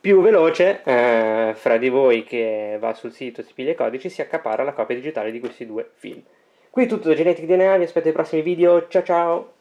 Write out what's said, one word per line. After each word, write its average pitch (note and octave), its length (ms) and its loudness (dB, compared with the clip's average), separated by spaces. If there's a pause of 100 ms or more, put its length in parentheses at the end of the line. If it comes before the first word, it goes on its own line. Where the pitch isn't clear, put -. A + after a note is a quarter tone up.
più F#3+ 200 6
veloce, F3+ 600 4
eh, A2+ 720 2
fra A#2 220 0
di B2 120 0
voi B2 360 2
che G#2+ 560 -6
va A2+ 120 -4
sul A2+ 200 -14
sito, A#2+ 300 -14
si - 120 -20
piglia C3+ 160 -6
i E3 60 -4
codici, B2+ 320 -6
si - 120 -12
accapara B2+ 440 -4
la C#3 80 -6
copia A#2+ 240 -6
digitale B2 340 -8
di A#2+ 80 -12
questi A#2+ 260 -12
due A2+ 300 -12
film. - 260 -18 (500)
Qui B3+ 160 2
è - 20 -6
tutto A3 180 -4
da D#3+ 80 4
Genetic E3 300 0
D E3+ 100 2
N F#3 60 4
A, F#3+ 160 4
vi F3+ 80 2
aspetto E3 240 -2
ai D#3 40 0
prossimi D#3+ 300 -2
video, F3 460 2
ciao F3+ 160 0
ciao! E3+ 560 -2